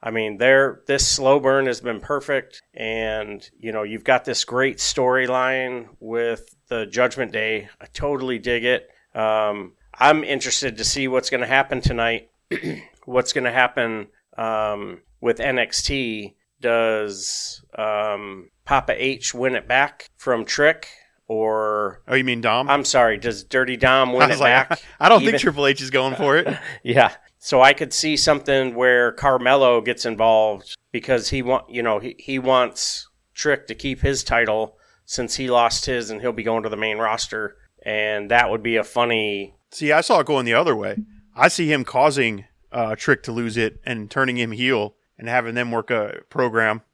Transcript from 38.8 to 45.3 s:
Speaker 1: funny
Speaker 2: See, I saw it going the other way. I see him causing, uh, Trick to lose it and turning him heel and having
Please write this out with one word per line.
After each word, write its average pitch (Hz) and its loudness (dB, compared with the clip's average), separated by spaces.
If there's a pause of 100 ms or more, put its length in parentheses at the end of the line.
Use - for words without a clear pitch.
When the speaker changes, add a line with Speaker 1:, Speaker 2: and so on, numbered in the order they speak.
Speaker 1:
funny 107 -2 (160)
Speaker 2:
See, 147 -2
I 156 4
saw 180 2
it 135 -2
going 135 0
the 117 2
other 156 2
way. 101 -6 (400)
I 123 4
see 165 0
him 139 0
causing, 127 0 (260)
uh, 113 -4
Trick - 0
to 120 -8
lose 113 -4
it 117 -2
and 110 -8
turning 131 -2
him 117 -2
heel 110 -2 (220)
and 117 -12
having 117 -2